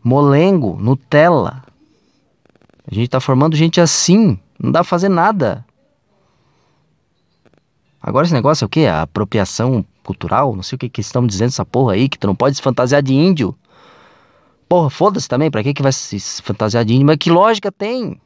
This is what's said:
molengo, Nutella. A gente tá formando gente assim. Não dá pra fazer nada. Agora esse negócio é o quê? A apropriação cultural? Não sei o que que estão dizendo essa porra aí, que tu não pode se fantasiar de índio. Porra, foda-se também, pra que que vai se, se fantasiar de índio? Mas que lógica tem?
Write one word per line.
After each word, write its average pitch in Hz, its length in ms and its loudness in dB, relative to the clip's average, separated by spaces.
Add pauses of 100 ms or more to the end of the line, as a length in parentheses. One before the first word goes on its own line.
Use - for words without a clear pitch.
molengo, 143 760 2
Nutella. 131 840 0 (1200)
A - 80 -12
gente 117 140 -2
tá 131 120 0
formando 147 360 2
gente 165 240 2
assim. 170 580 2 (200)
Não - 120 -2
dá 147 100 2
pra 175 40 0
fazer 180 240 -2
nada. 175 560 0 (2500)
Agora 143 240 0
esse 170 80 0
negócio 127 300 0
é - 20 -4
o - 20 -6
quê? 160 160 0
A 82 180 0
apropriação 107 800 -2 (220)
cultural? 117 500 -4
Não 95 80 -10
sei - 140 -10
o - 20 -10
que 127 120 -8
que - 100 -10
estão 123 260 -2
dizendo 107 220 -2
essa 151 160 -6
porra 123 300 0
aí, 127 140 0
que - 100 -8
tu - 80 -4
não 139 80 0
pode 139 200 0
se - 80 -10
fantasiar 131 400 0
de 131 120 0
índio. 147 420 0 (1120)
Porra, 165 220 2
foda-se 185 360 -2
também, 143 240 0
pra 110 120 -4
que 139 100 -2
que 143 100 -4
vai 135 100 2
se, - 280 -8
se - 220 -12
fantasiar 110 420 -2
de 107 100 0
índio? 135 120 4
Mas 156 100 4
que 170 140 -2
lógica 202 420 2
tem? 233 540 -8